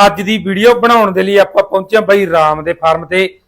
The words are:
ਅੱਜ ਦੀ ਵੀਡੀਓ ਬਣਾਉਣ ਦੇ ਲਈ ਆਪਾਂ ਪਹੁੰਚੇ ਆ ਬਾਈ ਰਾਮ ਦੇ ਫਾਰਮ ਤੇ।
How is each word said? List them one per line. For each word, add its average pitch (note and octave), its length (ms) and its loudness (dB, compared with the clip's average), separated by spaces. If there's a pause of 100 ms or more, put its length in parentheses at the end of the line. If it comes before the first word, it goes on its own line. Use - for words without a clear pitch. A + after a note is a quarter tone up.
ਅੱਜ G3 160 -2
ਦੀ G#3+ 160 -4
ਵੀਡੀਓ G3+ 420 0
ਬਣਾਉਣ A#3 320 2
ਦੇ F#3 120 -2
ਲਈ G3 140 0
ਆਪਾਂ G3 260 2
ਪਹੁੰਚੇ F#3+ 340 -2
ਆ G#3+ 40 2
ਬਾਈ G3 280 0
ਰਾਮ D#3 340 0
ਦੇ E3+ 100 -6
ਫਾਰਮ D#3+ 320 -2
ਤੇ। F#3 420 -4